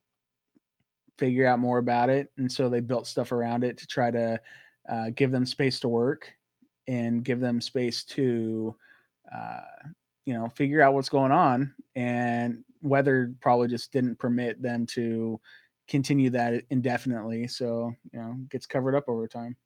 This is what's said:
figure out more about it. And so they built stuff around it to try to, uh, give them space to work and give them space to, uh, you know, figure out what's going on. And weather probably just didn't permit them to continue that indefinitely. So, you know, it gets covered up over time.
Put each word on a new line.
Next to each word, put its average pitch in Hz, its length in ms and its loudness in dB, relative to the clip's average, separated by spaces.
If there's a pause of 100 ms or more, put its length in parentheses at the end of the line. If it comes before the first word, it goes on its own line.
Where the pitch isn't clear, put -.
(1160)
figure 131 300 2
out 123 120 4
more 123 180 2
about 120 320 2
it. 139 280 0
And 127 140 -2
so 127 180 0
they 120 100 0
built 120 260 -2
stuff - 260 -4
around 120 320 0
it 123 160 -2
to - 80 -18
try 120 240 0
to, 117 280 -2 (500)
uh, 113 260 -4
give 135 160 2
them 127 140 0
space 135 360 -2
to 131 60 -2
work 120 440 -2 (560)
and 117 360 -2
give 123 160 -2
them 120 220 0
space 123 440 -4
to, 113 680 -2 (600)
uh, 57 260 -10 (640)
you 131 80 -4
know, 113 160 -4
figure 147 320 2
out 135 140 8
what's 135 140 0
going 135 220 4
on. 139 420 4 (220)
And 120 680 -2 (180)
weather 135 580 2
probably 123 280 4
just 120 240 -6
didn't 123 260 0
permit 120 420 -2
them 120 280 -4
to 113 520 -2 (480)
continue 139 440 2
that 120 400 0
indefinitely. 120 760 -2
So, 117 460 -4 (180)
you 120 80 -12
know, 117 220 -10
it 131 80 -14
gets - 160 -8
covered 135 300 0
up 143 120 0
over 113 200 -4
time. 120 280 -10 (100)